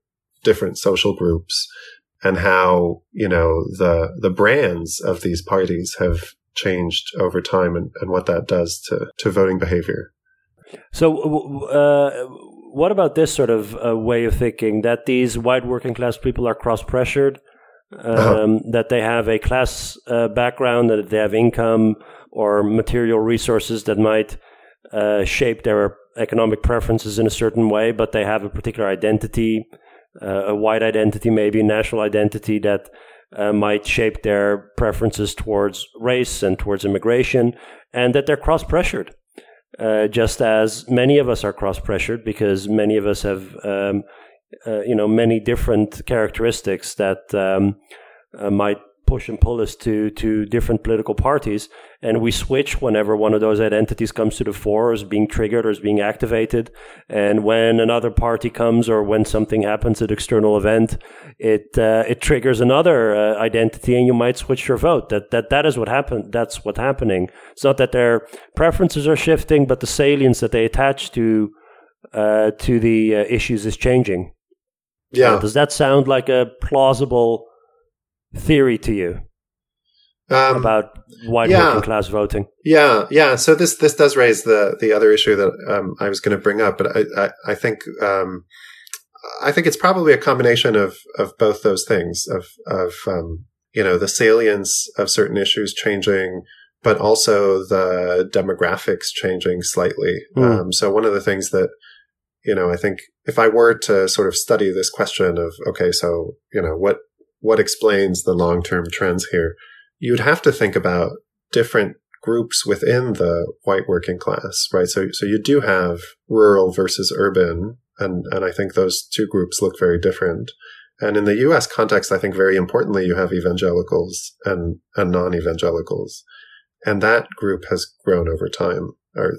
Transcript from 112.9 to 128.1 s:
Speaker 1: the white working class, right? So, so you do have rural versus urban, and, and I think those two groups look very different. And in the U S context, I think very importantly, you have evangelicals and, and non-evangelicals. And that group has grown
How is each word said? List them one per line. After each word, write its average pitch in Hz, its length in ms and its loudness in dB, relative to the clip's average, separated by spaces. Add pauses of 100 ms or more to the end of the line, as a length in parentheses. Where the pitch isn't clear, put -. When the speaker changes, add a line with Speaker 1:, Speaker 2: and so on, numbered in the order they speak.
Speaker 1:
the 85 400 -2 (100)
white 95 240 -2
working 90 300 -2
class, - 560 -6
right? 92 140 0
So, 95 240 -2
so - 160 -6
you 104 140 0
do 139 200 2
have 92 380 0 (280)
rural 101 440 6
versus 92 440 -2
urban, 95 600 0 (220)
and, 92 320 -6
and 95 120 -4
I 90 80 -2
think 98 220 -6
those 92 400 0
two 107 160 -2
groups 92 320 -2
look 95 180 -2
very 87 200 2
different. 92 520 -2 (480)
And 104 180 -2
in 104 80 0
the 104 120 2
U 139 160 4
S 123 140 0
context, 104 440 0
I 95 60 2
think 92 180 -2
very 95 200 2
importantly, 95 500 0
you 87 100 0
have 90 160 -2
evangelicals 90 1000 -2 (100)
and, 85 340 -4 (180)
and 92 160 0
non-evangelicals. 85 1120 -4 (600)
And 101 180 -2
that 113 260 2 (100)
group 95 320 -4
has 92 160 -4 (180)
grown 87 240 2